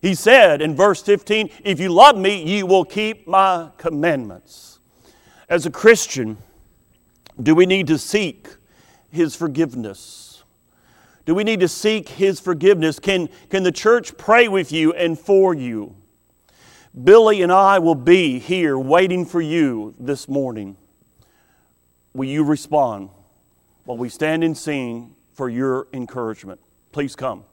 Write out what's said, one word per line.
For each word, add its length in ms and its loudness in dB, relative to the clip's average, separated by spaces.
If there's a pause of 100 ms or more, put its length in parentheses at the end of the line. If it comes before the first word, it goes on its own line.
He 140 0
said 460 6
in 160 -4
verse 240 2
fifteen, 480 0 (120)
"If 200 -4
you 80 -4
love 260 8
me, 260 -2
you 240 -4
will 200 4
keep 420 -8
my 480 0
commandments." 1040 -6 (720)
As 160 -2
a 40 -4
Christian, 680 -6 (1040)
do 120 0
we 120 4
need 220 0
to 100 0
seek 500 -6 (640)
His 260 -4
forgiveness? 1080 -10 (840)
Do 100 0
we 80 -2
need 160 -2
to 80 0
seek 400 -4
His 320 -2
forgiveness? 580 0
Can, 300 -4 (220)
can 140 -2
the 100 0
church 420 0
pray 320 2
with 240 -4
you 220 0
and 260 -4
for 340 2
you? 420 -10 (1080)
Billy 380 6
and 100 0
I 280 4
will 140 2
be 460 2
here 400 -2
waiting 460 0
for 160 -6
you 580 -4
this 300 -10
morning. 480 -8 (1400)
Will 160 -8
you 160 -2
respond 640 -2 (760)
while 140 -12
we 100 -8
stand 380 -4
and 120 -4
sing 560 -10 (200)
for 160 -8
your 420 -4
encouragement? 680 -12 (320)
Please 240 -8
come. 360 -10